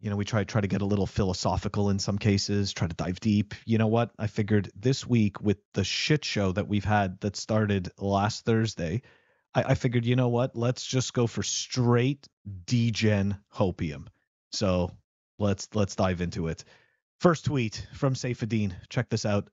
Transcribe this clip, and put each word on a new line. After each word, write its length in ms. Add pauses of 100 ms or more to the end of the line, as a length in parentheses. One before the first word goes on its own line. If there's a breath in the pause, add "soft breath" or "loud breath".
you 100
know, 40
we 100
try, 180
try 180
to 60
get 160
a 20
little 220
philosophical 840
in 80
some 220
cases, 540
try 120
to 100
dive 260
deep. 340 (100)
You 140
know 80
what? 320
I 80
figured 480
this 320
week 340
with 160 (160)
the 100
shit 400
show 280
that 160
we've 180
had 360
that 140
started 640
last 480
Thursday, 560 (540 soft breath)
I, 140
I 40
figured, 320
you 100
know 120
what? 280
Let's 300
just 300
go 100
for 160
straight 840 (400)
degen 720 (120)
Hopium. 540 (460)
So 400 (480)
let's, 340
let's 220
dive 260
into 280
it. 140 (560 soft breath)
First 260
tweet 480
from 200
Saifedean. 640 (140)
Check 200
this 160
out. 280